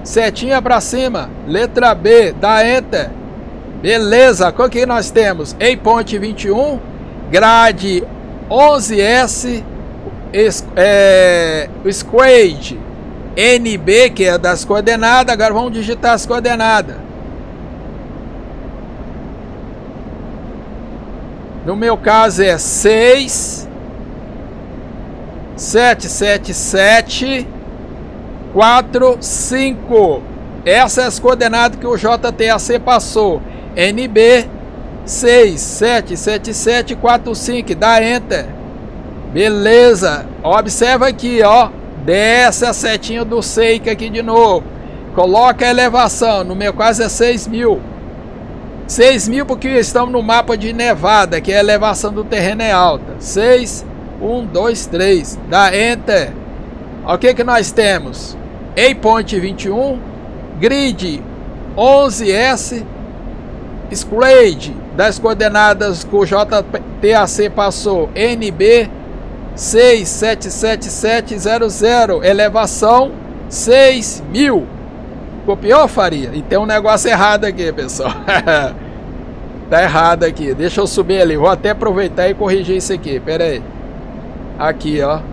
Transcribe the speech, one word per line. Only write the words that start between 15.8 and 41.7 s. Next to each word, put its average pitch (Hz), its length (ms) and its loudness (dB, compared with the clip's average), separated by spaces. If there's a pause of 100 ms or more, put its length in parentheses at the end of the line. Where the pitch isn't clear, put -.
as 214 120 -2
coordenadas. 226 680 0 (4000)
No 180 100 -6
meu 226 220 0
caso 214 460 4
é 180 140 4
seis 233 1080 2 (1900)
sete 233 520 0
sete 202 460 -2
sete 226 960 2 (1040)
quatro 247 680 4
cinco. 233 1000 0 (420)
Essas 220 300 4
são 254 140 2
as - 120 -6
coordenadas 233 580 2
que 240 100 -8
o 240 100 0
J 226 340 0
T 226 180 -2
A 220 100 2
C 240 200 -2
passou. 214 640 0 (340)
N 208 320 0
B 233 380 6 (600)
seis 240 540 4
sete 220 560 -2
sete 208 380 -4
sete 240 420 -2
quatro 240 380 0
cinco. 233 400 -6
Dá 220 300 4
Enter. 226 420 -2 (880)
Beleza. 202 920 4 (160)
Observa 226 640 2
aqui, 240 340 0
ó. 214 280 6 (360)